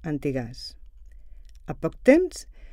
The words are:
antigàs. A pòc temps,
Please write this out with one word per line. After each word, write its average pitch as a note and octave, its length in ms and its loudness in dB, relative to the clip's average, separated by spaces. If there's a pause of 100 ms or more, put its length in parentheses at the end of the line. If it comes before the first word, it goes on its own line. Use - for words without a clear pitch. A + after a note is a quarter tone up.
antigàs. C3 680 -4 (920)
A D#3 80 -6
pòc - 320 -4
temps, E4 400 8 (260)